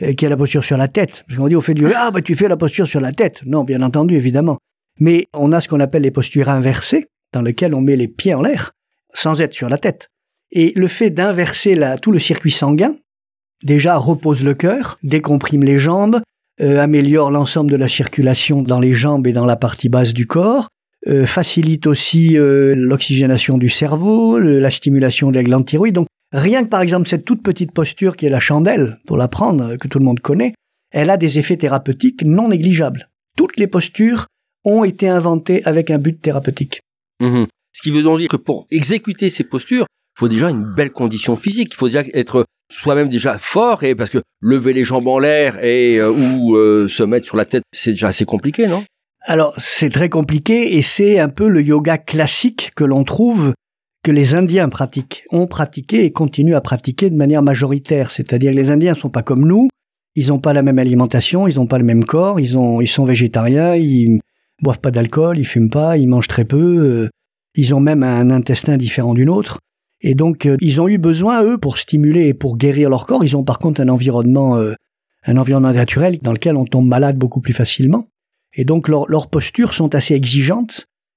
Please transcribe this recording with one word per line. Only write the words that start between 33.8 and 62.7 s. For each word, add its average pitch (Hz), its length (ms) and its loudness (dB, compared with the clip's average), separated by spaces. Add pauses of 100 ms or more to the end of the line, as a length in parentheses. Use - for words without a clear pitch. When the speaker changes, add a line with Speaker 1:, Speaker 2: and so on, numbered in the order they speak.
Speaker 1:
ont 208 180 2
été 190 260 0
inventées 170 560 0
avec 160 260 0
un 151 80 0
but 160 220 -2
thérapeutique. 139 600 -4 (400)
Speaker 2:
Mhm. 123 260 0 (260)
Ce - 100 -16
qui 151 100 -4
veut 151 100 2
donc 160 160 2
dire 165 100 -4
que - 80 -2
pour - 360 -8
exécuter 185 580 -2
ces - 140 -8
postures, 233 420 -4 (300)
il - 20 -20
faut 120 100 0
déjà 113 220 0
une 110 140 -4 (100)
belle 143 160 -2
condition 113 460 -4
physique. 202 380 -4
Il - 20 -18
faut 127 100 -2
déjà 131 160 0 (100)
être 131 320 0 (260)
soi-même 143 380 -2
déjà 120 300 -2
fort, 220 460 -2
et 135 100 0
parce 110 160 -6
que 127 80 -2 (240)
lever 127 320 2
les 127 100 0
jambes 127 220 -2
en 131 140 2
l'air 139 440 0
et, 120 360 2
euh, 110 100 2
ou, 123 460 2
euh, 107 320 4
se - 140 -4
mettre 110 220 0
sur - 120 -10
la 107 100 -2
tête, 127 160 -2 (100)
c'est - 200 -4
déjà 101 160 -2
assez 98 180 -2
compliqué, 151 400 -2
non ? 190 180 -4 (380)
Speaker 1:
Alors, 156 360 0
c'est - 300 -4
très 156 220 0
compliqué 165 640 0
et 151 60 4
c'est 202 360 2
un 156 100 2
peu 196 200 0
le 175 140 4
yoga 151 340 2
classique - 800 -2
que 151 80 0
l'on 135 200 2
trouve, 180 500 0 (500)
que 160 60 0
les 143 240 4
Indiens 175 340 2
pratiquent, - 640 -8
ont 175 160 0
pratiqué 175 580 -2
et 156 80 0
continuent 156 420 0
à 143 60 2
pratiquer 131 500 -2
de 160 60 -2
manière 147 260 2
majoritaire. 139 680 0
C'est-à-dire 135 420 -2
que 135 40 0
les 135 140 2
Indiens 160 240 2
sont - 140 -6
pas 120 140 -4
comme 135 240 2
nous, 214 220 4 (460)
ils 139 180 0
ont 139 60 0
pas 147 140 0
la 143 100 2
même 135 160 2
alimentation, 127 680 0
ils 139 100 0
ont 123 80 0
pas 131 120 0
le 123 60 2
même 117 200 2
corps, 180 340 0
ils 131 200 0
ont, 120 220 0